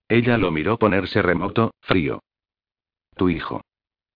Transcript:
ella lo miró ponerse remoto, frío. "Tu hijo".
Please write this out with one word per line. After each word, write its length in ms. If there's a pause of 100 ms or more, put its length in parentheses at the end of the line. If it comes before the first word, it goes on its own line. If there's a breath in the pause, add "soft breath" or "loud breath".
ella 300
lo 100
miró 300
ponerse 420
remoto, 600
frío. 420 (920)
"Tu 140
hijo". 320 (540)